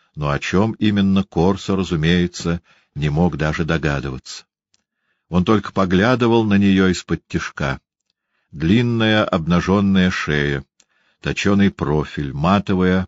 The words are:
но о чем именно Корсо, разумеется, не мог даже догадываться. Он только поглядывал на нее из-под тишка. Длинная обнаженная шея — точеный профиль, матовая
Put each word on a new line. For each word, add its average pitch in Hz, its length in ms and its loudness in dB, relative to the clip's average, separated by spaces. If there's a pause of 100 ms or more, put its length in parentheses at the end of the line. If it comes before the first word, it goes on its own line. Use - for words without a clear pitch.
(160)
но 73 140 -4
о 71 100 -2
чем 107 400 0
именно 98 440 2
Корсо, 95 520 0
разумеется, 87 840 -2 (340)
не 73 140 -2
мог 78 260 0
даже 78 300 -2
догадываться. 69 800 -6 (840)
Он 87 160 0
только 107 300 0
поглядывал 113 720 2
на 101 120 2
нее 98 300 4
из-под 85 400 -4
тишка. - 520 -6 (720)
Длинная 110 760 0
обнаженная 92 840 2
шея — 73 540 -2 (560)
точеный 98 500 0
профиль, 73 640 -4
матовая 92 760 0